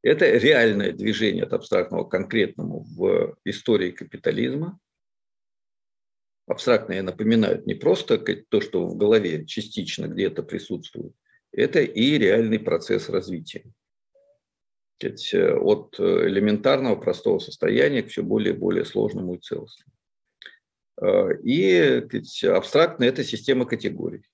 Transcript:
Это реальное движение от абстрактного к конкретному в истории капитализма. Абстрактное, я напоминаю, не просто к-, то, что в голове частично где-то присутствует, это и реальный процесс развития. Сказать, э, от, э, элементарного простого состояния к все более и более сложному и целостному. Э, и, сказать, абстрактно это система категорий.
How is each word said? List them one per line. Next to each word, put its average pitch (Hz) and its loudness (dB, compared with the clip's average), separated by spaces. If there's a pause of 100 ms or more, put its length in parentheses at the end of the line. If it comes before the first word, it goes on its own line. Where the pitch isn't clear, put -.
Это 156 6
реальное 113 4
движение 101 -2
от - -4
абстрактного 90 -2
к - -8
конкретному 92 -4
в 90 -2
истории 98 -2
капитализма. 135 -4 (1700)
Абстрактное, - 0
я 95 -4
напоминаю, 107 2
не - -4
просто - 0
к-, - -4
то, 107 2
что 87 -2
в 87 -8
голове 98 2
частично - -8
где-то - -4
присутствует, - -12 (400)
это 123 2
и 135 0
реальный 110 2
процесс - -2
развития. 92 -6 (1400)
Сказать, - -8
э, 50 4
от, - 0
э, 90 2
элементарного 104 2
простого 92 -2
состояния 127 0
к - -12
все - -6
более 107 0
и - -4
более 92 -2
сложному 95 -4
и 90 -16
целостному. - -14 (1080)
Э, 95 2 (120)
и, 156 4
сказать, - -8
абстрактно 123 2
это 127 0
система 123 0
категорий. - -6